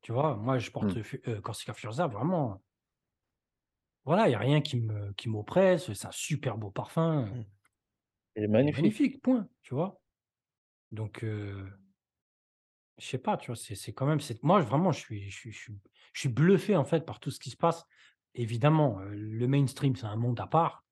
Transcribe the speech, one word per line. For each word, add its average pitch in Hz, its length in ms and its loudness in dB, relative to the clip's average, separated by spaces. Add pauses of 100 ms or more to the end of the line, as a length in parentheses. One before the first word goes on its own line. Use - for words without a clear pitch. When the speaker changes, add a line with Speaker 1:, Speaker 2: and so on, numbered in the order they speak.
Speaker 1:
Tu 117 120 -10
vois, 139 240 0
moi, 127 220 0
je 107 120 -6
porte 104 240 0
Speaker 2:
Mm. 110 80 -4
Speaker 1:
Fu-, - 240 -10
euh, 110 140 -4
Corsica - 320 -10
Furiosa, 120 340 -4
vraiment. 127 540 -2 (1400)
Voilà, 185 240 4
y 120 60 4
a 101 40 -2
rien 139 220 4
qui 127 180 -2
me, 104 340 -4
qui - 160 -8
m'oppresse. 170 640 2
C'est - 140 -10
un 87 40 -10
super - 460 -4
beau 107 120 -8
parfum. 160 560 0
Speaker 3:
Mm. 101 80 -6
Speaker 2:
Il 127 60 -8
est 110 60 -10 (880)
Speaker 1:
Il 107 80 0
est 104 40 2
Speaker 2:
magnifique. 123 360 4
Speaker 1:
magnifique, 220 380 2
point, 240 260 2 (160)
tu - 100 -10
vois. 175 260 -4 (920)
Donc, 107 320 -8
euh, 101 440 -8 (1300)
je - 100 -18
sais 135 100 -6
pas, 196 200 -2
tu - 100 -10
vois, 120 80 -6
c'est, - 200 -12
c'est - 180 -12
quand 131 120 -4
même, 151 140 2
c'est, 123 240 -8
moi, 185 180 6
vraiment, 151 300 2
je - 80 -2
suis, 101 300 -10
je 95 60 -14
suis, - 160 -14
je - 80 -16
suis, - 140 -16 (400)
je - 60 -10
suis 139 100 0
bluffé, 165 460 6
en 139 100 4
fait, 156 200 0
par 120 140 -10
tout 139 120 -6
ce - 80 -10
qui - 100 -10
se - 80 -14
passe. 165 260 2 (520)
Évidemment, 120 640 2
euh, 95 140 -10
le 110 340 -4
mainstream, 135 480 2
c'est 120 100 -10
un 107 120 -4
monde 120 220 0
à 98 80 -6
part 160 440 0